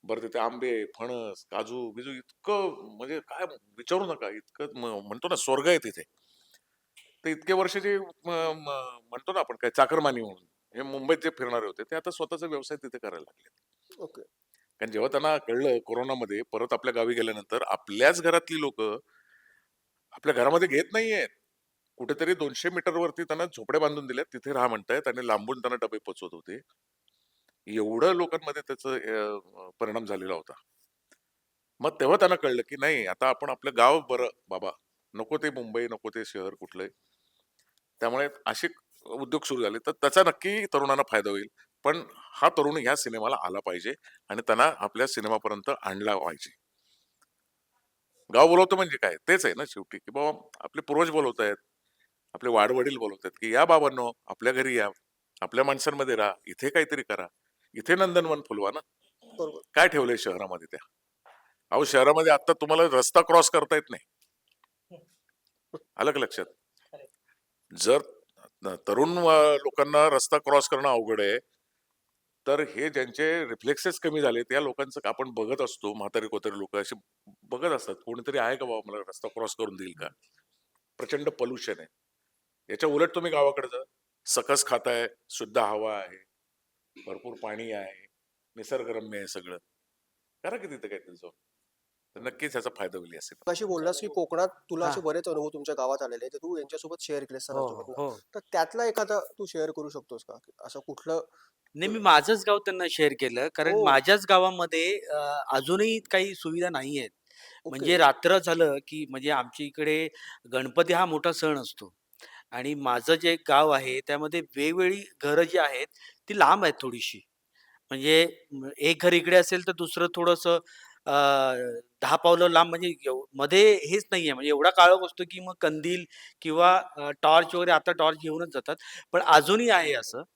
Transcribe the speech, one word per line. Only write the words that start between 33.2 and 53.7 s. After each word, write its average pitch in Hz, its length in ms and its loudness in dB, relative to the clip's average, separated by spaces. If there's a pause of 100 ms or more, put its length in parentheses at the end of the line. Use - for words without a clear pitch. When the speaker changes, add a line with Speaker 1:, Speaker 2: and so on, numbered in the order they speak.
Speaker 1:
आपण 139 200 -4
आपलं 135 280 -6
गाव 139 320 6
बरं 123 200 0 (200)
बाबा, 95 220 -6 (420)
नको 110 240 -8
ते 151 120 -4
मुंबई, 117 380 -6
नको 110 220 -12
ते 110 160 -10
शहर 98 280 -10
कुठलंही. 95 360 -12 (1120)
त्यामुळे 127 280 -2 (160)
असे 165 220 -4 (380)
उद्योग 135 380 -6
सुरू 123 200 -4
झाले, 107 160 -2
तर 151 120 -4
त्याचा 143 320 4
नक्की 202 420 0
तरुणांना 139 460 0
फायदा 104 180 0
होईल. 101 180 -6 (360)
पण 151 200 -2 (120)
हा - 340 0
तरुण 151 280 0
ह्या 127 180 0
सिनेमाला 113 480 -4
आला 92 160 -6
पाहिजे 95 340 -8 (360)
आणि 107 180 -8
त्यांना 123 300 6
आपल्या 107 300 -4
सिनेमापर्यंत 107 600 -4 (120)
आणला 98 360 -4
पाहिजे. 85 320 -8 (1800)
गाव 143 140 10
बोलवतं 185 280 6
म्हणजे 170 220 -2
काय? 87 180 0 (120)
तेच 180 180 2
आहे 90 120 0
ना 139 100 -8
शेवटी, - 300 -16
की - 140 -18
बाबा 147 280 -4 (200)
आपले - 220 -10
पूर्वज 160 280 0
बोलवतायत, 120 460 0 (800)
आपले 123 160 -6
वाडवडील 123 480 4
बोलवतायत, 101 340 -8
की 110 220 -6
"या 143 120 6
बाबांनो, 135 460 4 (160)